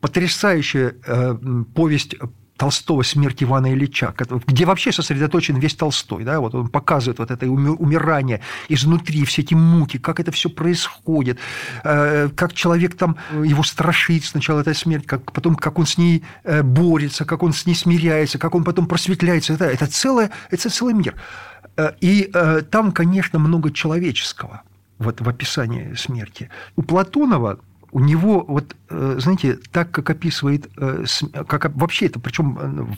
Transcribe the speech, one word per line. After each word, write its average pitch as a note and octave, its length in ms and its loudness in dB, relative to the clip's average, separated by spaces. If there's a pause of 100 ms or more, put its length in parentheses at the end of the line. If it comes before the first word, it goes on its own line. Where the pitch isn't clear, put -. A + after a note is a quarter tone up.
потрясающая, D#3 920 0 (100)
э, B2 380 -2
м, B2 220 -2
повесть D3+ 500 0 (420)
Толстого C#3 460 0
«Смерть C#3+ 400 0
Ивана C3 300 2
Ильича», C3+ 440 -2
кот-, B2+ 300 -4
где C#3+ 180 4
вообще F#3+ 280 2
сосредоточен D3+ 680 0
весь D3+ 160 0
Толстой, C3 500 -4
да, C#3+ 160 -2
вот A#2 140 -4
он B2 140 -2
показывает C3+ 500 0
вот - 120 -6
это B2+ 160 -4
уми-, C#3 300 2
умирание D3 640 0 (280)
изнутри, D3+ 560 2
все - 180 0
эти - 120 0
муки, E3 440 4
как E3 220 -4
это D#3+ 120 -4
все - 160 -2
происходит, D#3+ 920 -2 (460)
э, D3 500 2
как E3+ 200 -2
человек F3 420 2
там, E3+ 200 0 (140)
э, D3+ 160 -2
его D3 160 4
страшит E3 640 0
сначала D3+ 360 -2
эта D3 140 0
смерть, D3+ 320 -2
как, C3+ 260 -6
потом D#3+ 220 0
как D3+ 240 -2
он D#3+ 80 2
с - 120 -2
ней, E3+ 260 4 (200)
э, D3+ 180 2
борется, D3 640 2
как E3 180 -2
он E3+ 100 2
с - 140 -4
ней F3 80 2
смиряется, E3 640 2
как - 160 -2
он F3 100 2
потом F3 220 0
просветляется. F3 680 0
Это, D#3 100 0
это C3+ 220 0
целое, A#3 440 0 (200)
это F#3 200 -2
целый A#3 240 0
мир. F3+ 200 0 (640)
Э, D#3 240 0
и, G3 320 4
э, D#3+ 380 4
там, G#3+ 220 2
конечно, F3 460 2
много D#3 320 2
человеческого - 920 -4 (360)
вот A#2 220 -2
в A#2+ 80 0
описании A#2+ 680 -4
смерти. - 540 -8 (260)
У D#3 80 -2
Платонова, F3+ 760 2 (340)
у B2+ 80 0
него E3 460 4
вот, D3+ 300 -4 (140)
э, C3 280 -2
знаете, C3+ 400 2 (140)
так, E3+ 180 0
как D3+ 200 -2
описывает, D3 680 -2
э, C3+ 300 -4
см-, - 380 -4
как D3+ 220 -2
оп-, D3 100 -4
вообще E3 300 2
это, - 120 -2
причем, B2+ 400 -2
э, C#3 280 -6 (120)